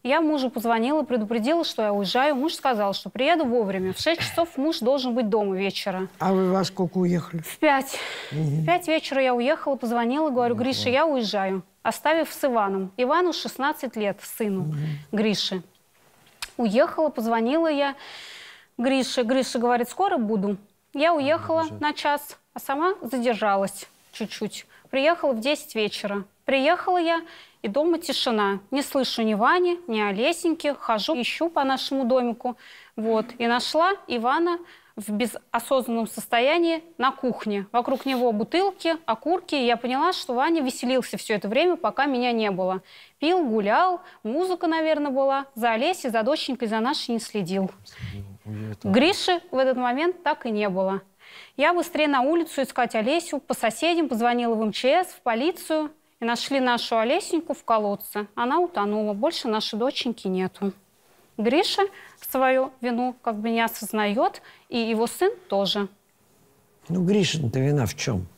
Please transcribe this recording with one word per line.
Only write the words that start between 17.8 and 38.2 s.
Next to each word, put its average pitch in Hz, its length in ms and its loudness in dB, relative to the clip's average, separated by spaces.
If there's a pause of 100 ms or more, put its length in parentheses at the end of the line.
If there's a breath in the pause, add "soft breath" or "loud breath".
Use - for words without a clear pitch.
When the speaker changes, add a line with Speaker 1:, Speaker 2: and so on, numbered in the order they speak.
Speaker 1:
Грише. 262 460 2
Гриша 254 340 0
говорит: 240 300 2
«Скоро 381 280 0
буду». 208 420 0 (360)
Я 311 180 4
уехала 320 520 0
Speaker 3:
Бежит. 226 160 -8
Speaker 1:
на 294 120 0
час, 294 460 -4 (160)
а 240 60 -10
сама 320 420 0
задержалась 220 840 0 (240)
чуть-чуть. - 520 -8 (260 soft breath)
Приехала 294 420 2
в 220 80 -2
десять 285 340 -4
вечера. 202 500 -4 (200)
Приехала 311 540 2
я, 330 220 2 (400 loud breath)
и - 60 -8
дома 302 320 2
тишина. 214 640 0 (100)
Не 277 120 0
слышу 254 400 -2
ни 220 120 2
Вани, 349 540 2
ни 220 120 0
Олесеньки. 285 800 0
Хожу, 233 420 -2
ищу 302 300 -2
по 302 140 0
нашему 269 400 -2
домику. 240 520 0 (380 loud breath)
Вот. 220 320 0 (100)
И 233 120 0
нашла 302 420 2 (160)
Ивана 294 520 0 (360 loud breath)
в 214 160 -10
безосознанном 233 960 -2
состоянии 320 800 0 (140)
на 262 120 2
кухне. 208 600 -4
Вокруг 247 340 0
него 254 240 2